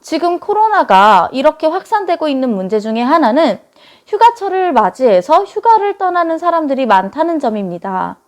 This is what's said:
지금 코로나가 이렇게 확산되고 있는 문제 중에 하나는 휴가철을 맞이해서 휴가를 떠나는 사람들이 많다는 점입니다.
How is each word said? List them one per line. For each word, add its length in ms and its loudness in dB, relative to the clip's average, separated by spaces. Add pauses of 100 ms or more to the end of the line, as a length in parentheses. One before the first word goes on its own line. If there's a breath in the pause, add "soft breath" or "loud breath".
지금 400 -4
코로나가 920 2
이렇게 340 0
확산되고 600 -2
있는 260 -2
문제 260 -4
중에 220 -4
하나는 580 0 (460 soft breath)
휴가철을 680 0
맞이해서 720 2
휴가를 540 0
떠나는 400 -2
사람들이 480 -2
많다는 520 0
점입니다. 760 -6 (120)